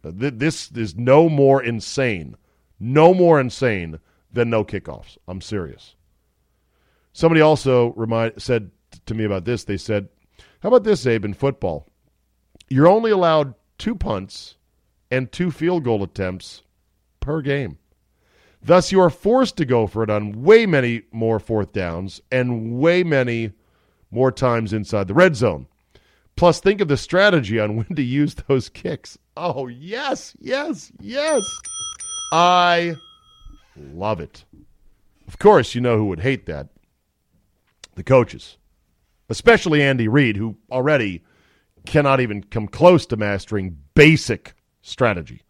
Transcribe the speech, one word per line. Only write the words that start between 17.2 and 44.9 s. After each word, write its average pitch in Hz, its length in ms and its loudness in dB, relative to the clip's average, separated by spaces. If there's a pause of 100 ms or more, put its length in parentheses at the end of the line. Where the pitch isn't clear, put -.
game. 131 340 -4 (840)
Thus, 175 300 4
you 190 80 4
are 175 100 6
forced 240 460 0
to 156 80 -2
go 120 220 0
for 107 180 -6
it 107 60 -4
on 104 320 -4
way 220 240 8
many 123 440 0
more 113 300 -2
fourth 107 320 -4
downs 90 480 -8 (100)
and 120 480 -4
way 170 240 2
many 123 500 -2 (580)
more 127 200 0
times 117 420 -2
inside 101 360 -4
the 98 60 -6
red 170 200 6
zone. 95 320 -2 (680)
Plus, 170 240 4
think 202 200 0
of 180 80 -2
the 143 80 0
strategy 165 640 0
on 107 180 -2
<laughs> - 0 -
when 117 200 -6
to 143 60 -2
use 135 320 -2
those - 340 -2
kicks." - 500 -12 (180)
Oh, 143 300 -8
yes, 202 720 -10
yes, 285 640 -8
yes. 285 420 -4 (880)
I 175 640 2 (840)
love 82 440 -8
it. - 240 -18 (840)
Of - 120 -20
course, 196 360 6
you 123 60 -2
know 120 160 2
who 107 100 2
would 87 140 -6
hate 131 260 -4
that? 73 220 -12 (1300)
The 92 100 -14
coaches, - 540 0 (680)
especially 156 540 2
Andy 127 260 2
Reid, 117 280 2
who 107 200 -6 (140)
already 127 520 0 (640)
cannot 139 340 2
even 104 220 -4
come 107 260 -6
close 175 380 4
to 120 100 -4
mastering 98 600 -4 (160)
basic 151 600 4 (280)
strategy. 87 680 -4